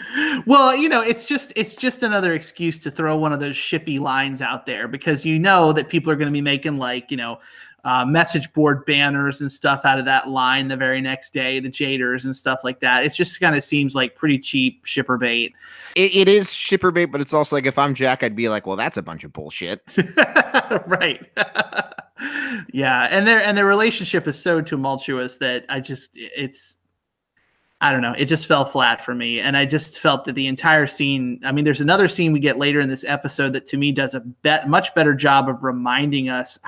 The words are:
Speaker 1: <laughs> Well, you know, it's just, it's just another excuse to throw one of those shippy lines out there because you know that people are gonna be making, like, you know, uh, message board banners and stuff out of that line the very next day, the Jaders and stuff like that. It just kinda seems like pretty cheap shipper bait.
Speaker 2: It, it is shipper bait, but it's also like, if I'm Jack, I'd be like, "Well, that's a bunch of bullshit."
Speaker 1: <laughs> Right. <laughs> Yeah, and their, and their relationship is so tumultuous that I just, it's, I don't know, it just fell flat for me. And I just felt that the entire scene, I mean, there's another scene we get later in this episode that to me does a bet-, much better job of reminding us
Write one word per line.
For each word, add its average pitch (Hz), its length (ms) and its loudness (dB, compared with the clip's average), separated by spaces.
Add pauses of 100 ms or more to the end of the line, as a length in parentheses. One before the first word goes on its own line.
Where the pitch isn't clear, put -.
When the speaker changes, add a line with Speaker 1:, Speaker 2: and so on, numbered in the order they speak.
Speaker 1:
<laughs> 277 420 -4
Well, 262 300 6
you 302 140 0
know, 247 120 2
it's 226 240 -2
just, - 300 -4
it's 220 200 -4
just 254 280 -4
another 196 300 0
excuse 160 460 -4
to 147 120 -8
throw 156 260 -2
one 156 160 0
of 139 60 -2
those 143 160 -4
shippy 156 440 -4
lines 135 420 -2
out 123 240 -6
there 117 220 -6
because 143 380 -2
you 160 140 2
know 175 340 6
that 151 160 -2
people 160 220 0
are 147 40 2
gonna 147 160 -2
be 147 100 -2
making, 143 360 -2
like, 127 320 -6
you 135 80 -6
know, 117 220 -8 (440)
uh, 127 220 0
message 160 480 0
board 147 320 2
banners 143 560 0
and 139 100 -6
stuff 139 340 0
out 135 140 4
of 131 60 -6
that 131 240 2
line 131 380 0
the 135 100 -4
very 131 240 0
next 131 320 -8
day, 131 260 -2
the 131 100 -6
Jaders 127 560 -2
and 131 100 -6
stuff 131 280 -4
like 127 160 -6
that. 127 260 2
It 156 80 -2
just - 260 -2
kinda 156 220 4
seems 139 340 0
like 127 200 -2
pretty 143 240 2
cheap 127 460 -2
shipper 131 320 -2
bait. 117 360 -2 (420)
Speaker 2:
It, 185 200 2
it 190 140 6
is 196 240 6
shipper 185 380 2
bait, 175 140 2
but 143 160 -4
it's 139 120 -2
also 151 220 2
like, 135 100 0
if 135 120 0
I'm 139 160 2
Jack, 131 300 0
I'd 110 120 -2
be 117 140 0
like, 104 180 -2
"Well, 95 80 -4
that's 117 220 -4
a 90 60 -4
bunch 82 200 -14
of 76 100 -18
bullshit." 85 480 -10 (160)
Speaker 1:
<laughs> - 920 0
Right. 170 340 -2 (160)
<laughs> - 540 -4 (800)
Yeah, 127 380 2
and 196 160 4
their, 226 140 6
and 202 160 0
their 202 80 4
relationship 202 640 2
is 143 140 -4
so 170 200 2
tumultuous 135 800 -6
that 123 300 -2
I 135 120 -6
just, - 340 -12
it's, - 640 -12 (1040)
I 143 100 4
don't 131 100 0
know, 120 120 -2
it 143 120 -2
just 156 220 -2
fell 139 180 2
flat 120 380 0
for 123 100 -6
me. 117 280 -4
And 139 160 0
I 139 80 2
just 147 340 -4
felt 139 260 2
that 135 80 -6
the 135 140 -4
entire 147 400 2
scene, 135 560 -2
I 135 80 -4
mean, 147 140 2
there's 147 160 2
another 180 260 4
scene 165 240 0
we 147 80 2
get 135 180 0
later 143 220 2
in 139 100 2
this 131 160 -6
episode 139 480 -2
that 135 140 -6
to 139 100 -4
me 143 140 2
does 135 220 -2
a 127 80 -8
bet-, 147 480 0
much 185 260 2
better 147 180 6
job 135 360 4
of 117 140 -6
reminding 131 640 0
us 127 280 -6 (100)